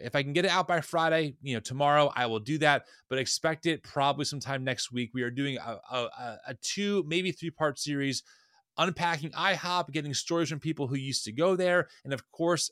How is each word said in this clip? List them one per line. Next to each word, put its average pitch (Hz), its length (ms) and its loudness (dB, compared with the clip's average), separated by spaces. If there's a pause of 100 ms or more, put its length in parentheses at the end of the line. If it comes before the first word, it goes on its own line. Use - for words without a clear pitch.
If 120 120 -8
I 143 60 4
can 139 120 -4
get 175 120 2
it 185 60 2
out 175 160 2
by 170 140 2
Friday, 160 600 2
you 135 140 -2
know, 110 40 -2
tomorrow, 143 560 4
I 123 120 2
will 113 120 0
do 135 200 -2
that, 143 260 4 (240)
but 131 80 0
expect 156 480 -2
it 160 160 0
probably 143 420 0
sometime 135 400 -4
next 131 280 -4
week. 120 240 -4
We 127 80 -2
are 120 80 -2
doing 139 260 -2
a, 113 220 -8 (100)
a, 123 80 -4
a, 120 420 -6 (100)
a 135 120 -10
two, 202 460 0
maybe 175 240 0
three 165 180 -8
part 151 300 -2
series 139 420 -2 (560)
unpacking 165 540 0
ihop, 175 600 0
getting 147 220 -4
stories 170 360 0
from 156 100 -6
people 147 260 -2
who 127 100 -2
used 135 280 -4
to 107 80 -6
go 170 240 2
there, 180 320 2 (160)
and 139 100 -4
of 123 160 -8
course, 165 420 2